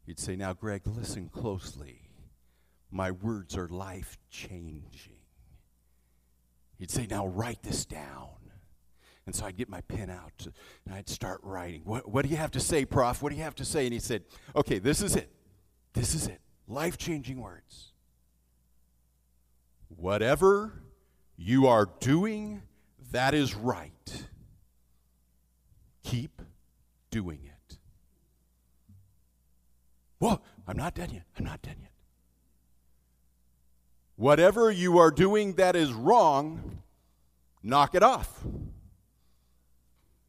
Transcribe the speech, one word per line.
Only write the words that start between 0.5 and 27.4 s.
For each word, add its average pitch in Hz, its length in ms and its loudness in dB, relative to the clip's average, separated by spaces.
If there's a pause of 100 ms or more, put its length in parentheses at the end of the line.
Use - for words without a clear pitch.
Greg, 98 320 -8
listen 107 440 -8
closely. 73 840 -10 (800)
My 95 200 -4
words 98 460 -8
are 92 120 -6
life-changing." 90 1500 -16 (1600)
He'd - 120 -12
say, 127 160 -4
"Now, 101 200 -4
write 110 360 -6
this 71 220 -6
down." 67 460 -14 (920)
And 190 120 -10
so 110 100 -6
I'd 92 100 -12
get 117 120 -6
my 87 140 -14
pen 95 280 -8
out, 90 380 -16 (360)
and 95 80 -14
I'd 98 160 -12
start 92 360 -10
writing. 87 400 -10
"What, 110 240 -8
what 127 160 0
do 135 40 -4
you 156 80 -2
have 151 140 -4
to 131 100 -4
say, 147 240 0
Prof? 123 380 0
What 143 80 -4
do 143 60 -8
you 156 80 -8
have 143 100 -10
to 135 100 -10
say?" 139 200 -2
And 123 80 -2
he 117 80 -6
said, 107 240 -6 (320)
"Okay, 135 240 2
this 135 200 0
is 196 140 0
it. - 160 -2 (640)
This 120 240 -2
is 135 100 -4
it. - 140 -12 (260)
Life-changing 139 720 -6
words. - 520 -18 (2000)
Whatever 139 960 2 (540)
you 127 320 4
are 110 180 8 (140)
doing, 208 600 0 (500)
that 127 200 2
is 143 220 2
right. 110 720 -8 (1800)
Keep - 400 -6 (680)
doing 85 340 -6